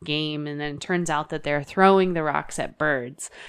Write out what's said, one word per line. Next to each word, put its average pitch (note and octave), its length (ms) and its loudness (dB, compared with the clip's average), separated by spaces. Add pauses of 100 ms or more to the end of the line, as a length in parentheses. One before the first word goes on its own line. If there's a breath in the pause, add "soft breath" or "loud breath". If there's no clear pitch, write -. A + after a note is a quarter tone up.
game, D3+ 420 -4
and D3 140 -6
then D3 160 -6
it - 60 -12
turns F3 280 -2
out D3+ 200 -2
that D#3 140 -6
they're D3 200 0
throwing F#3+ 500 6
the E3 100 0
rocks D3+ 360 -2
at - 180 -6
birds. C#3 540 -2 (180 loud breath)